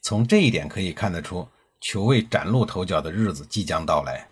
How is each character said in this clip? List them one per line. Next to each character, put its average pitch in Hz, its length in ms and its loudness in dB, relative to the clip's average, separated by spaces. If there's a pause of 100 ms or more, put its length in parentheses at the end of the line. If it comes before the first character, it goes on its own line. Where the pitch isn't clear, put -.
从 113 240 2
这 214 120 4
一 156 140 6
点 80 160 -2
可 - 120 -8
以 92 120 -2
看 98 200 -2
得 82 100 -4
出， 87 260 -8 (340)
裘 101 240 -4
卫 120 160 6
崭 - 260 -2
露 113 180 2
头 92 200 -4
角 87 160 0
的 80 100 -6
日 101 220 0
子 73 160 -10
即 104 160 -4
将 82 200 -2
到 76 180 2
来。 - 280 -8